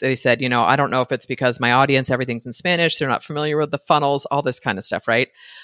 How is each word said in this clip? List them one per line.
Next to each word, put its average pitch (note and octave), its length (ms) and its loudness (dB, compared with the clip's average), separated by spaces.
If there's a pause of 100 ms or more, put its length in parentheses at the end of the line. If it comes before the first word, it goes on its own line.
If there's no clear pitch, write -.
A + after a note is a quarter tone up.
they C3+ 140 0
said, B2 260 2
you B2+ 80 -2
know, A#2+ 140 2
"I A2 140 4
don't C#3 140 0
know B2+ 120 0
if B2 100 -8
it's - 140 -4
because B2+ 340 -2
my A#2+ 120 2
audience, C3 380 4
everything's B2+ 360 -4
in A#2+ 60 -10
Spanish. E3+ 440 0
They're C#3+ 120 -2
not - 160 -2
familiar D3+ 340 -4
with D3+ 120 -2
the - 80 -4
funnels," C#3+ 480 2
all C#3 160 -2
this B2+ 180 -4
kind G2+ 180 -4
of F#2+ 60 -8
stuff, - 240 -6
right? A#2 200 2 (360)